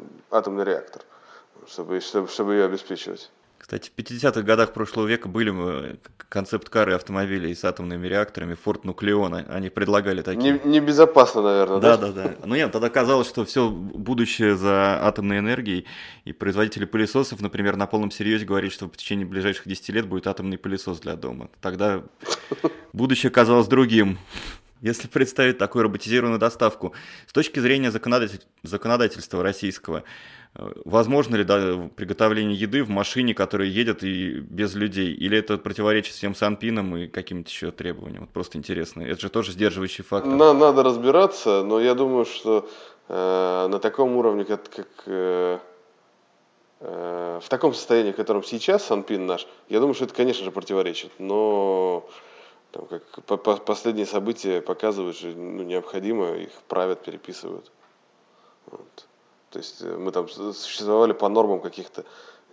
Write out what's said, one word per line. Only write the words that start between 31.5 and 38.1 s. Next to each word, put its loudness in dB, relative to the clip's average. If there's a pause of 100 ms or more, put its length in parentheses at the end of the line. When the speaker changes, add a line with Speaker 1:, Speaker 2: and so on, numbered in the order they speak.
Speaker 2:
приготовление 0
еды -2
в -6
машине, -2
которая 0
едет -2
и -4
без -6
людей? -2
Или 0
это 0
противоречит 0
всем -6
санпинам -2
и -8
каким-то -10
еще -8
требованиям? -10